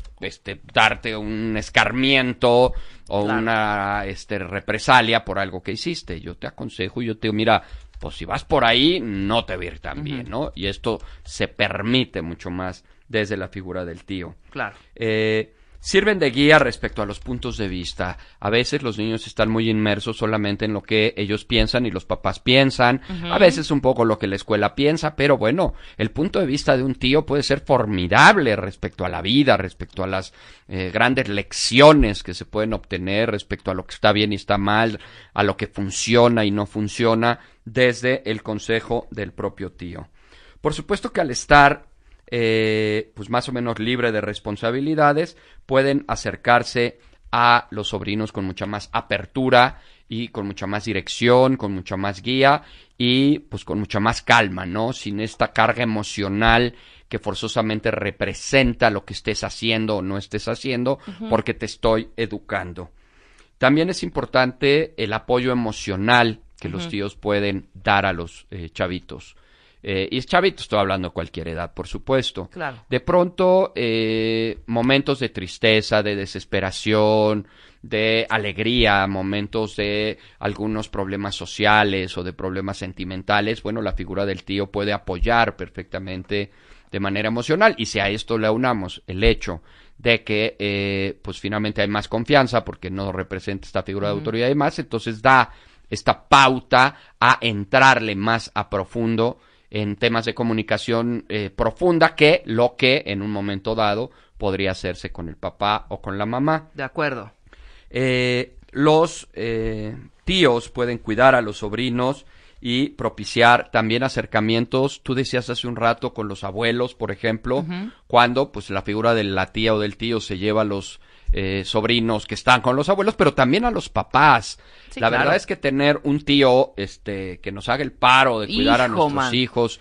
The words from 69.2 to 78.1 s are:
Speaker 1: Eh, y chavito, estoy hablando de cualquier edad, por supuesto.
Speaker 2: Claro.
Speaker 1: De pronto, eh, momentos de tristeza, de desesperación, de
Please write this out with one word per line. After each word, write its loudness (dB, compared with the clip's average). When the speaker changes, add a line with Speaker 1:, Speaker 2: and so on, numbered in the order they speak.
Speaker 1:
Eh, -4
y -2
chavito, 0
estoy -2
hablando 0
de -10
cualquier -8
edad, -8
por -10
supuesto. -4
Speaker 2:
Claro. -12
Speaker 1:
De -2
pronto, 2
eh, -2
momentos 2
de -4
tristeza, 2
de 0
desesperación, 0
de 0